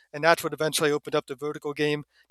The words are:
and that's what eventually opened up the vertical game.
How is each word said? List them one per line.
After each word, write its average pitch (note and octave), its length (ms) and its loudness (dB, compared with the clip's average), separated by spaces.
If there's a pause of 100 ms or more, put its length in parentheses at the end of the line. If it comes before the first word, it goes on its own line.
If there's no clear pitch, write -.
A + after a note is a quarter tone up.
(120)
and D3 120 -6
that's E3 200 6
what D3+ 100 -4
eventually D3+ 380 0
opened D3 240 -2
up D3 120 -2
the C#3 80 -10
vertical D3 380 -8
game. D3 320 -2 (240)